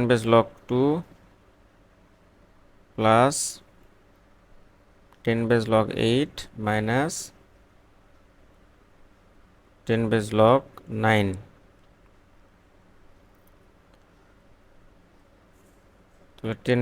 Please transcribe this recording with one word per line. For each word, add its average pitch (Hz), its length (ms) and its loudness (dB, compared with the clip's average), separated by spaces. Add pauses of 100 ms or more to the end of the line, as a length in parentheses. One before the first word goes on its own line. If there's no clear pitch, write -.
base 113 240 2
log 113 140 6 (220)
টু 127 140 0 (2000)
প্লাস 113 400 2 (1900)
টেন 117 160 -2 (100)
base 113 240 2
log 110 140 2 (220)
এইট 131 260 -2 (320)
মাইনাস 110 460 -2 (2750)
টেন 113 140 0 (100)
base 107 180 -2 (100)
log 120 220 6 (440)
নাইন। 107 220 2 (4000)
তাহলে 110 200 -8 (100)
টেন 123 160 2